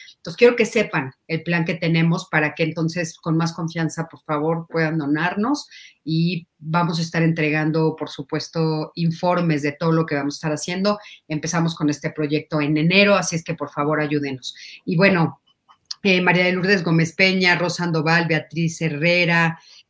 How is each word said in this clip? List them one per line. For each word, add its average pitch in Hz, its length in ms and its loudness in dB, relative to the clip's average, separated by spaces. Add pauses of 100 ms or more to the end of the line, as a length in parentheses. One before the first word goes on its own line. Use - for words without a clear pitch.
(160)
Entonces, 170 220 -12
quiero 240 180 6
que 240 100 2
sepan 165 460 -2 (160)
el 160 160 -4
plan 170 220 0
que 165 80 -2
tenemos 165 580 0
para 151 240 0
que 170 80 0
entonces 165 540 -4
con 165 180 -2
más 160 160 0
confianza, 165 560 -6
por - 140 -20
favor, 165 480 -2
puedan 160 280 0
donarnos 180 720 -2 (380)
y 170 420 0 (120)
vamos 165 400 -2
a - 20 -2
estar 165 220 -2
entregando, 156 720 0
por 147 100 -8
supuesto, 156 880 -4
informes 165 680 0
de 143 100 -2
todo 165 180 0
lo 160 140 4
que 156 100 -4
vamos 143 200 -4
a - 20 -12
estar 156 160 -4
haciendo. 190 440 -2 (300)
Empezamos 165 480 -2
con 147 140 0
este 147 220 -4
proyecto 151 500 -2
en 151 160 0
enero, 196 380 6
así 170 200 -2
es 165 80 -4
que, 170 100 -6
por 143 160 -8
favor, 147 300 -2
ayúdenos. 139 560 -4 (300)
Y 180 100 -2
bueno, 170 460 4 (640)
eh, 185 180 4
María 180 240 4
de 180 80 2
Lourdes 185 320 0
Gómez 165 280 2
Peña, 185 440 2
Rosa 175 260 -2
Sandoval, 165 460 0
Beatriz 156 520 -2
Herrera, 170 800 0 (300)